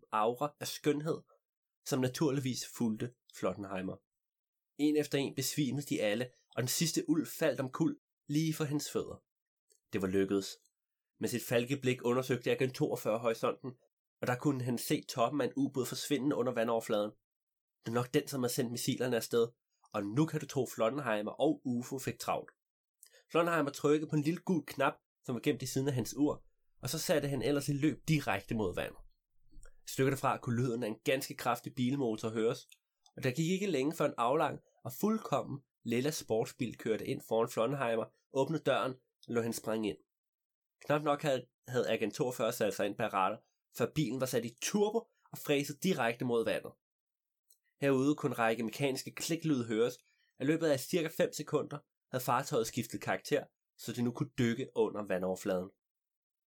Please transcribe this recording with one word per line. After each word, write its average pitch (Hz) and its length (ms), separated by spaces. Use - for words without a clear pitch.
aura 120 480
af - 80
skønhed, 151 540
som 131 140
naturligvis 127 680
fulgte 113 380
Flottenheimer. 95 580
En 151 180
efter 143 220
en - 160
besvimede 139 520
de - 160
alle, 107 280
og 120 60
den 123 60
sidste - 400
ulv 151 180
faldt 135 340
omkuld 131 400
lige 156 280
for 160 100
hendes 143 260
fødder. - 320
Det 98 100
var 95 60
lykkedes. 98 500
Med 110 100
sit 120 140
falkeblik 127 640
undersøgte 123 460
agent 131 240
toogfyrre 120 440
horisonten, 120 520
og 117 60
der 127 100
kunne 131 280
han 120 140
se - 300
toppen 131 320
af 127 40
en 120 120
ubåd 131 300
forsvinde 131 500
under 120 160
vandoverfladen. 113 580
Det - 40
er 113 60
nok 120 200
den, 147 140
som 135 140
har 120 60
sendt 120 220
missilerne 120 460
afsted, 117 320
og 104 120
nu 120 220
kan 156 140
du - 60
tro, 127 280
Flottenheimer 113 580
og 165 320
ufo 123 340
fik 131 200
travlt. - 320
Flottenheimer 160 400
trykkede 151 400
på 160 60
en 147 60
lille 165 180
gul 175 260
knap, - 280
som 131 80
var 113 60
gemt 143 220
i 131 40
siden 135 220
af 139 60
hans 123 220
ur, 143 280
og - 80
så 160 80
satte 147 300
han 139 140
ellers 139 260
i 147 40
løb 139 360
direkte 120 460
mod 107 200
vandet. - 240
Et - 60
stykke 135 200
derfra 131 260
kunne 120 200
lyden 120 260
af 104 60
en 110 160
ganske 135 320
kraftig - 380
bilmotor 123 540
høres, 117 400
og 127 60
der 127 80
gik 160 200
ikke 190 160
længe, 147 300
før 151 100
en 127 120
aflang 139 420
og 123 160
fuldkommen 196 640
lilla 123 260
sportsbil 120 680
kørte 107 280
ind - 220
foran 113 200
Flottenheimer, 117 560
åbnede 143 300
døren 127 300
og 117 60
lod 117 80
han 117 100
springe 110 360
ind. 92 100
Knap 147 220
nok 147 200
havde, 131 240
havde 123 220
agent 110 240
toogfyrre 123 380
sat 104 220
sig 101 120
ind 101 100
bag 107 160
rattet, 98 280
før 160 160
bilen 131 260
var 131 60
sat 123 180
i 120 180
turbo 208 360
og - 60
fræset 143 440
direkte 131 420
mod 117 200
vandet. - 280
Herude 139 340
kunne 143 160
en 117 80
række 113 240
mekaniske 135 520
kliklyde 156 520
høres, 117 300
og 131 60
i - 0
løbet 160 220
af 139 140
cirka 165 280
fem - 240
sekunder 143 460
havde 127 140
fartøjet 127 420
skiftet - 340
karakter, - 440
så - 160
det 120 120
nu 120 80
kunne - 260
dykke 117 360
under 104 320
vandoverfladen. 92 640